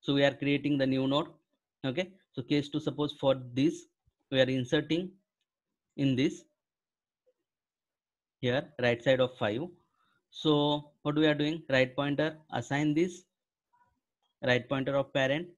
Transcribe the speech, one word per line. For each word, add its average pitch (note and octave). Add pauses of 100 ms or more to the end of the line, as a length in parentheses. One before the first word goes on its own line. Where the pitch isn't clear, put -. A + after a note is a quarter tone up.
So C#3+
we C#3
are C#3
creating C#3+
the C3+
new C3
node. C#3+ (580)
Okay, E3+ (220)
so C3+
case D3
two, D3+
suppose D3
for C3+ (140)
this, D3 (480)
we C3+
are C3
inserting D#3 (840)
in C3+
this C#3 (2000)
here, C3 (120)
right A#2+
side C3
of B2+
five. A2 (720)
So D3 (120)
what D3
we D#3
are D3+
doing? D3+
Right C3
pointer, C#3+ (140)
assign C#3+
this F3 (1200)
right B2
pointer C3+
of C#3
parent. C#3+ (120)